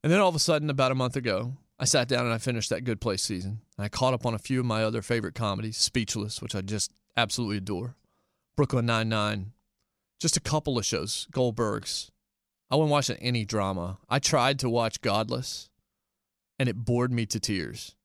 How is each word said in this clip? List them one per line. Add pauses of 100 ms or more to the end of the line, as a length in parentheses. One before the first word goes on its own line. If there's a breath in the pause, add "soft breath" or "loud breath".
And
then
all
of
a
sudden,
about
a
month
ago, (220)
I
sat
down
and
I
finished
That
Good
Place
season. (160)
And
I
caught
up
on
a
few
of
my
other
favorite
comedies,
Speechless,
which
I
just (240)
absolutely
adore, (600)
Brooklyn
Nine-Nine, (680)
just
a
couple
of
shows,
Goldberg's. (600)
I
wasn't
watching
any
drama. (100)
I
tried
to
watch
Godless, (920)
and
it
bored
me
to
tears. (100)